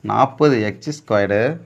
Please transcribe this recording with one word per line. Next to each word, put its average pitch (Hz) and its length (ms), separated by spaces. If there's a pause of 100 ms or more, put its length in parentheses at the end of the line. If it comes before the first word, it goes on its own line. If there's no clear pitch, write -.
நாற்பது 127 600
எக்ஸ் 107 420
ஸ்கொயர்டு 107 600